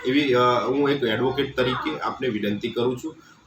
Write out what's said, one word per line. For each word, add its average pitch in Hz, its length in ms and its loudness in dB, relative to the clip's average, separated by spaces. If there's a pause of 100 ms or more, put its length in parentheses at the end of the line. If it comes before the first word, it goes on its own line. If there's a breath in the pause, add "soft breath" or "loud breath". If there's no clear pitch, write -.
એવી, 135 280 4
અ, 123 80 4
હું 123 480 2
એક 143 120 0
એડવોકેટ 127 540 0
તરીકે 131 420 -2
આપને 123 300 -4
વિનંતી 104 400 -2
કરું 123 280 -2
છું. 160 200 -10 (300 loud breath)